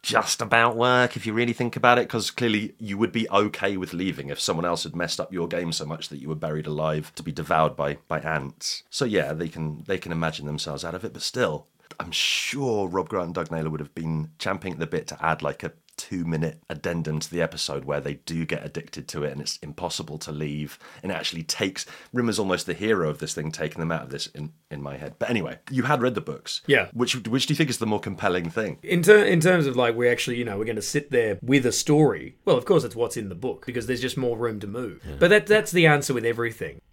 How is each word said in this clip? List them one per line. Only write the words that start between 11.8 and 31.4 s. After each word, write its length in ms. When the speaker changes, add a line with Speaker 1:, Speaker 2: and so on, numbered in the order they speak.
Speaker 1:
I'm 100
sure 760
Rob 200
Grant 180
and 100
Doug 160
Naylor 180
would 100
have 140
been 360
champing 340
at 60
the 80
bit 180
to 180
add, 160
like, 220
a 100
two-minute 720
addendum 520
to 100
the 100
episode 440
where 160
they 140
do 300
get 220
addicted 400
to 160
it 80
and 100
it's 220
impossible 560
to 140
leave, 440
and 80
it 20
actually 300
takes, 420
Rimmer's 260
almost 280
the 80
hero 340
of 100
this 140
thing, 200
taking 260
them 140
out 100
of 80
this 180
in, 240
in 100
my 140
head. 240
But 100
anyway, 280
you 140
had 180
read 140
the 40
books. 460
Speaker 2:
Yeah. 260
Speaker 1:
Which, 220
which 180
do 60
you 40
think 140
is 80
the 80
more 140
compelling 500
thing? 320
Speaker 2:
In 200
ter-, 220
in 160
terms 280
of, 80
like, 180
we 140
actually, 280
you 80
know, 140
we're 60
gonna 180
sit 300
there 300